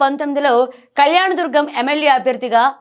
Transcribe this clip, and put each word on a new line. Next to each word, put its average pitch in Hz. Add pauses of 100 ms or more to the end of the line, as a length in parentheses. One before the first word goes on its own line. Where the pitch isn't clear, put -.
పంతొమ్మిదిలో 285 (480)
కళ్యాణదుర్గం 330 (140)
ఎమ్మెల్యే 294
అభ్యర్థిగా 247 (180)